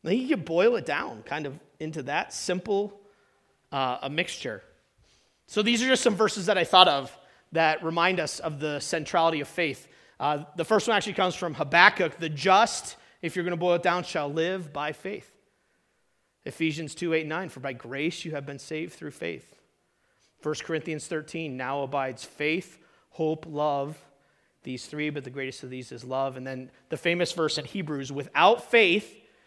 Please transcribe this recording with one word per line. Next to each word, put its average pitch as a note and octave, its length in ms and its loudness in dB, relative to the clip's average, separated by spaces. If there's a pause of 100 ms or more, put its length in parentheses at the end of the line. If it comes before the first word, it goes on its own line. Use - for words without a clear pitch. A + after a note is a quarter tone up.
I D#3+ 60 -6
think A#3+ 140 2
you B3+ 60 -6
could G3 180 0
boil F#3+ 300 4
it D3 100 -4
down C#3+ 380 -4
kind D3+ 200 -6
of C#3+ 160 -10 (180)
into D#3 260 -6
that D3 280 -2
simple, G3+ 680 -4 (720)
uh, C3 300 -2
a C#3 80 -6
mixture. C#3+ 540 -6 (840)
So - 140 -2
these A#3 220 2
are C4 40 2
just C4 160 4
some G#3+ 120 4
verses G3 320 0
that G3+ 100 4
I F3 80 4
thought F#3 240 10
of C#3 260 -2 (380)
that D#3 320 2
remind E3+ 340 2
us D#3 220 -4
of D#3 180 -6
the D3 220 -4
centrality E3 600 0
of C3+ 80 -6
faith. D#3 400 -4 (300)
Uh, D3 260 -2 (120)
the E3 80 -2
first G#3+ 240 4
one A3 80 4
actually G3 160 0
comes F#3 220 0
from E3+ 180 -6
Habakkuk. E3+ 680 6
"The E3 120 -4
just, F#3 680 2 (240)
if E3 160 -6
you're F3 80 -2
gonna F3 140 -2
boil F3 160 4
it E3+ 80 0
down, F3 220 2
shall C#3+ 280 -4
live E3 400 -2
by D3 200 -6
faith." - 440 -12 (1080)
Ephesians D#3 480 -4
two, E3+ 180 -4
eight, D#3+ 140 0
nine, D#3+ 240 -6
"For C3 100 -16
by C3+ 140 -8
grace C3+ 500 -6
you E3 60 -8
have C#3+ 160 -8
been C#3+ 120 -12
saved D#3+ 360 -10
through D3+ 160 -12
faith." - 440 -10 (840)
First D3+ 240 -6
Corinthians D#3 420 -6
thirteen, D3+ 520 -8
"Now C3+ 240 -4
abides C3 420 -6
faith, - 580 -4 (280)
hope, D#3+ 360 -2
love, D3 520 -2 (640)
these B2+ 240 -10
three, D3+ 240 -4
but D3 120 -6
the B2+ 80 -12
greatest C3 320 -8
of B2+ 80 -12
these B2+ 220 -12
is A#2+ 100 -14
love." C3 340 -2
And B2+ 80 -10
then C3 280 -10 (160)
the D#3 80 -4
famous F3 340 0
verse D#3 260 0
in C#3+ 80 -4
Hebrews, D3 460 -6
"Without D#3 580 4
faith, G#3 480 6 (300)